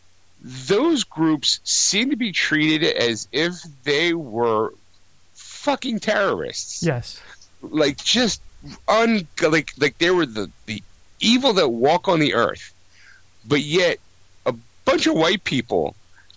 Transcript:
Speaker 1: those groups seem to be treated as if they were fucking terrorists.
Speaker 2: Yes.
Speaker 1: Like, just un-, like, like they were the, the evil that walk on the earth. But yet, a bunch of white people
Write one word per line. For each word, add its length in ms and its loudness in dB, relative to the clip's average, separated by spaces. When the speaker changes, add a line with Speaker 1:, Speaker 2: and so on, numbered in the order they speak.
Speaker 1:
those 640 0
groups 580 0
seem 460 0
to 80 -2
be 160 -2
treated 500 0
as 340 0
if 220 0
they 300 0
were 600 0
fucking 640 -4
terrorists. 840 -2
Speaker 2:
Yes. 380 -4
Speaker 1:
Like, 360 0
just 440 0
un-, 400 2
like, 360 2
like 220 0
they 120 2
were 140 2
the, 240 -6
the 180 -10
evil 320 4
that 160 4
walk 400 2
on 100 4
the 140 2
earth. 400 -2
But 140 2
yet, 360 0
a 80 0
bunch 220 2
of 80 2
white 280 2
people 520 -2